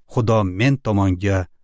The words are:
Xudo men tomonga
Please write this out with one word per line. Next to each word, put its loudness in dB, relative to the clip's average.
Xudo 0
men 0
tomonga 0